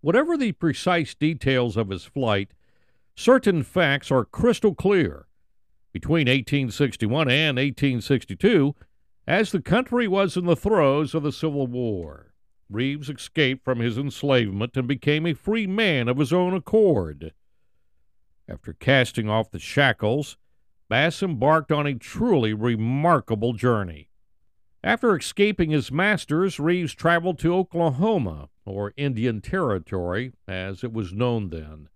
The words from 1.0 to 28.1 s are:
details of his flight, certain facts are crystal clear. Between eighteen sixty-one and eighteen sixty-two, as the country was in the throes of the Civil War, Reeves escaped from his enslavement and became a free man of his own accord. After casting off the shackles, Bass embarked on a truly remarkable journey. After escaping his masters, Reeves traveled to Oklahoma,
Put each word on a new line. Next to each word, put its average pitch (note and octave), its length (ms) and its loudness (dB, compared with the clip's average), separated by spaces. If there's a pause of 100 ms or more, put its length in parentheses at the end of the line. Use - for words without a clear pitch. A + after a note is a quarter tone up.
details C3 640 0
of A2 100 -2
his F#2+ 160 -8
flight, G#2 480 -2 (640)
certain A3 460 4
facts C#3+ 480 0
are B2+ 160 2
crystal G#3+ 480 2
clear. C#3+ 520 0 (640)
Between C#3+ 380 0
eighteen C3+ 420 0
sixty-one C3 600 0
and C#3+ 280 2
eighteen C3 440 0
sixty-two, C#3+ 720 2 (520)
as G3+ 240 0
the F3+ 120 -2
country A#3+ 440 0
was G3 300 0
in F3+ 80 -2
the F3 100 4
throes D3+ 600 0
of D#3+ 80 0
the D3 100 -2
Civil C#3+ 340 -4
War, G#2+ 680 -6 (340)
Reeves C3+ 400 -4
escaped C3+ 560 -2
from B2+ 140 0
his A#2 180 0
enslavement A#2+ 800 0
and B2+ 100 -2
became D3 380 0
a E3+ 80 0
free G#3 340 -2
man F#3 420 2
of B2+ 100 0
his D3 160 2
own F3+ 180 2
accord. G#2+ 800 0 (1120)
After - 280 -14
casting B2 560 0
off A2 200 0
the - 80 -14
shackles, C3+ 800 0 (540)
Bass D3 320 0
embarked D#3 480 2
on D3 160 0
a C#3+ 60 -2
truly C3 640 0
remarkable A#2+ 1000 0
journey. G2+ 560 -2 (760)
After A3+ 320 2
escaping F#3 540 0
his D3+ 240 -2
masters, F3+ 680 -2
Reeves E3 360 -2
traveled E3+ 460 0
to E3+ 140 2
Oklahoma, E3 920 0 (160)